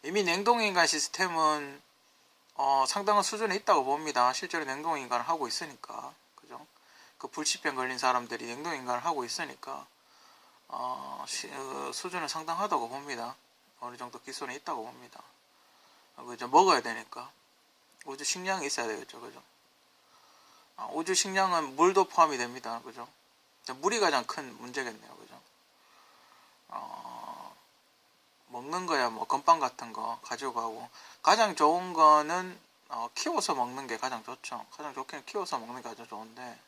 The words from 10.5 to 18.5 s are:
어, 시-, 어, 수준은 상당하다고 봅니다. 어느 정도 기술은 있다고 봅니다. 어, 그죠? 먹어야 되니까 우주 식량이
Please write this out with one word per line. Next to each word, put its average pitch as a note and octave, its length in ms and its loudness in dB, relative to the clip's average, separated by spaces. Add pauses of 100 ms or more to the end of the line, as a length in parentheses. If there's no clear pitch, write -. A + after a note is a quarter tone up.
어, C3+ 580 -6
시-, - 240 -6
어, C#3 440 -8
수준은 F3 340 -6
상당하다고 D#3+ 600 -2
봅니다. C3 460 -8 (440)
어느 A#2+ 160 -12
정도 B2 240 -12
기술은 C3 340 -10
있다고 C#3 300 -6
봅니다. B2 380 -18 (960)
어, B2+ 80 -16
그죠? B2 240 -8
먹어야 D3+ 340 8
되니까 A#2 480 -8 (760)
우주 C#3 180 -10
식량이 F3+ 440 -2